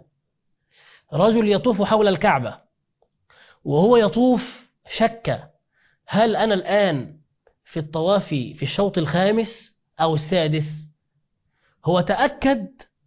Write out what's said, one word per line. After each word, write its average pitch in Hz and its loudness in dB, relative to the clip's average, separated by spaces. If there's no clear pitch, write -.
رجل 214 2
يطوف 202 0
حول 214 2
الكعبة، 151 0
وهو 180 4
يطوف 226 0
شك: 226 -4
"هل 214 2
أنا 208 0
الآن 180 -2
في - -10
الطواف 165 -2
في 131 -6
الشوط 196 -2
الخامس 196 -2
أو 160 0
السادس؟" 156 -2
هو 175 2
تأكد، 233 0